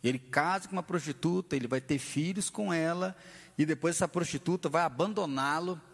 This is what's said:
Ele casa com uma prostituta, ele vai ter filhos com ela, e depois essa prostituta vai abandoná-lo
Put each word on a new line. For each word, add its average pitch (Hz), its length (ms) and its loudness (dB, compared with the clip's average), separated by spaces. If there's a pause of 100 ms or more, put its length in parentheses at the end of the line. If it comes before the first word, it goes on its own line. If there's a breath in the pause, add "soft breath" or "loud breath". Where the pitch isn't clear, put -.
Ele 127 160 2
casa 180 480 0
com 190 60 -8
uma 180 100 -2
prostituta, 170 720 -2
ele 123 120 -2
vai 131 140 0
ter 143 160 0
filhos 175 520 -2
com 208 220 -4
ela, 170 440 0 (420 loud breath)
e 151 80 6
depois 160 300 0
essa 180 120 2
prostituta 170 640 0
vai 165 140 4
abandoná-lo 160 1000 0 (120)